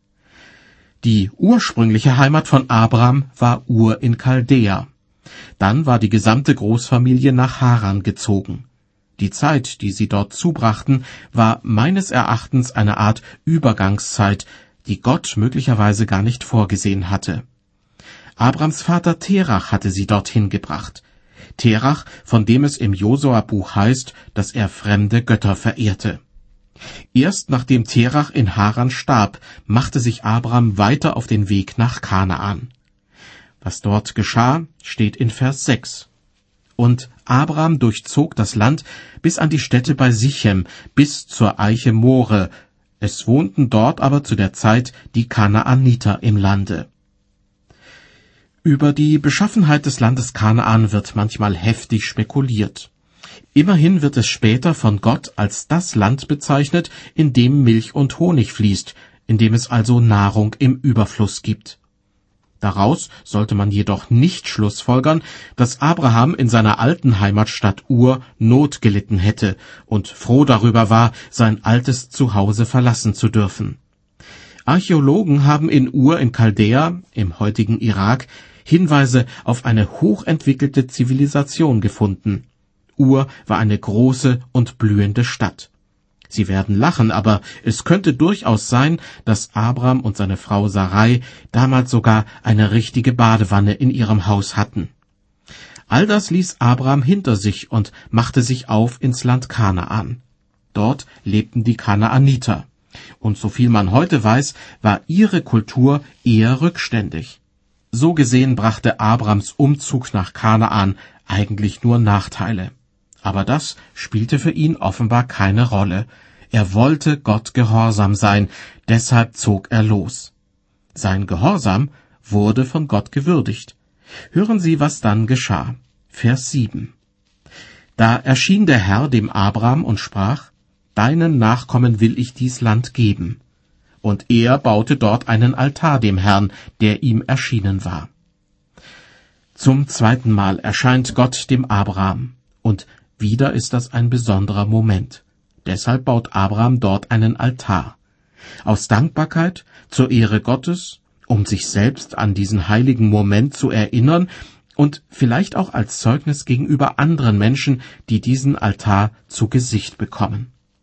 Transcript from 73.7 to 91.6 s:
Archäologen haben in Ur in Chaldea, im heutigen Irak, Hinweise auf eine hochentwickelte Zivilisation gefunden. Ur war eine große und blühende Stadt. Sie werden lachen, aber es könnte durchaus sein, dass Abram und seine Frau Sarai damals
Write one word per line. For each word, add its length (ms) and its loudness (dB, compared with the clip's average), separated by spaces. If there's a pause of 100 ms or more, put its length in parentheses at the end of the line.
Archäologen 800 2
haben 260 2
in 200 2
Ur 280 2
in 140 0
Chaldea, 680 2 (120)
im 260 -4
heutigen 400 -2
Irak, 480 -2 (380)
Hinweise 600 2 (200)
auf 200 -4
eine 260 2 (120)
hochentwickelte 840 0
Zivilisation 920 0
gefunden. 640 -4 (540)
Ur 300 4 (180)
war 100 0
eine 220 0
große 640 0 (120)
und 240 -2
blühende 480 0
Stadt. 460 -8 (580)
Sie 200 -4
werden 280 -2
lachen, 340 2
aber 300 0 (240)
es 200 -4
könnte 280 0
durchaus 560 0
sein, 320 0 (240)
dass 300 -2
Abram 460 0
und 180 -6
seine 180 -2
Frau 320 -2
Sarai 540 2 (280)
damals 400 0